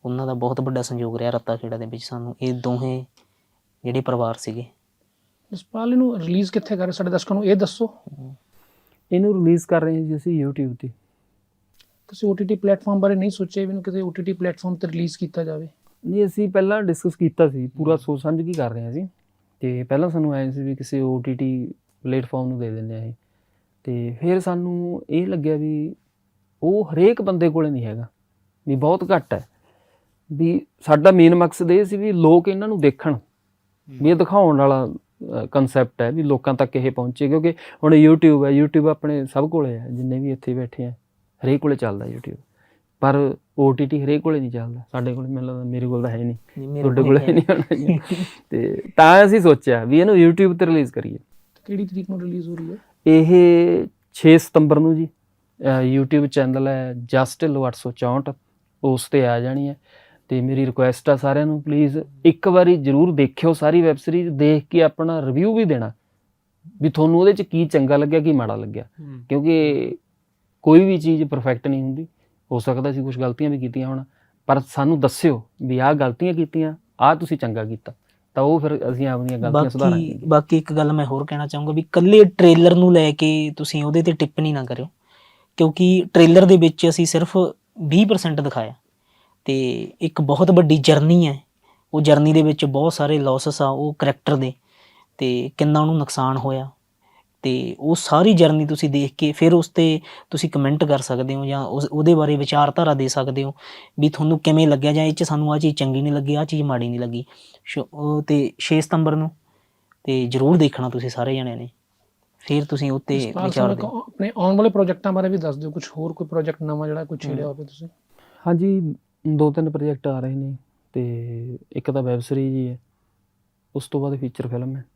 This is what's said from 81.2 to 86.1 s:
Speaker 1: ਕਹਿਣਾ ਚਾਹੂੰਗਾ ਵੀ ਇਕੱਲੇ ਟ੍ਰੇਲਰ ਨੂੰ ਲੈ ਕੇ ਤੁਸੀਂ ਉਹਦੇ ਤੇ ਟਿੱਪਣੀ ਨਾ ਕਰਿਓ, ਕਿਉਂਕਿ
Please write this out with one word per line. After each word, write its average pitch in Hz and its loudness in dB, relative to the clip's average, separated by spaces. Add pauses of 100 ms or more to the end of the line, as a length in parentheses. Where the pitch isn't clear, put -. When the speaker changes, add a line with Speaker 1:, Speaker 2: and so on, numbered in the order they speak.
Speaker 1:
ਕਹਿਣਾ 147 -8
ਚਾਹੂੰਗਾ 147 -6
ਵੀ 156 -2
ਇਕੱਲੇ 190 6
ਟ੍ਰੇਲਰ 175 6
ਨੂੰ 180 6
ਲੈ 156 4
ਕੇ 156 0
ਤੁਸੀਂ 151 -6
ਉਹਦੇ 151 0
ਤੇ 165 2
ਟਿੱਪਣੀ 156 -2
ਨਾ 139 -6
ਕਰਿਓ, 123 -10 (720)
ਕਿਉਂਕਿ 180 4 (100)